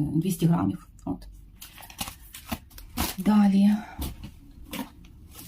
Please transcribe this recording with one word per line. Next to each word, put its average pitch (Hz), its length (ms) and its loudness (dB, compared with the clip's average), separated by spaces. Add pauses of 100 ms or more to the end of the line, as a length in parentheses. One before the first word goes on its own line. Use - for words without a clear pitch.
(160)
двісті 170 300 0
грамів. 175 420 0 (180)
От. - 220 -8 (1900)
Далі 202 540 6 (1800)